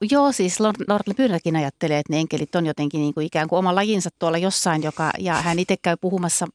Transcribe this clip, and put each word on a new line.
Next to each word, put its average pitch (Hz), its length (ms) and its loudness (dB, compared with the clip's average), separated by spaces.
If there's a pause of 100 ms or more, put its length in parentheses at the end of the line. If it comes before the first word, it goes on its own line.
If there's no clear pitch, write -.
(100)
joo, 285 220 4
siis 180 280 0
Lor-, 214 280 0
Lorna 202 280 0
Pyrnekin 175 400 2
ajattelee, 151 420 -2
että 147 140 -4
ne 151 80 2
enkelit 156 340 -4
on 170 120 2
jotenkin 151 340 -2
niinku 147 200 -2
ikään 156 280 -2
kuin 175 100 2
oma 185 160 2
lajinsa 196 440 0
tuolla 165 200 0
jossain, 175 440 0
joka, 151 360 -2
ja 180 160 -2
hän 170 240 0
itse 185 240 0
käy 170 180 0
puhumassa, 175 540 -2